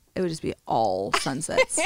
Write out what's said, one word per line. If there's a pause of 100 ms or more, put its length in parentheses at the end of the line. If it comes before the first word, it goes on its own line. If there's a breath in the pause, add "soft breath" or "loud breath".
(160)
it
would
just
be (120)
all
sunsets.